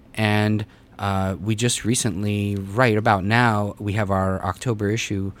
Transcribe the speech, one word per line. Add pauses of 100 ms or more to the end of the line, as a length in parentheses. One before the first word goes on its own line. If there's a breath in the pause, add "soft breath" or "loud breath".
(160)
And, (320 soft breath)
uh,
we
just
recently,
right
about
now,
we
have
our
October
issue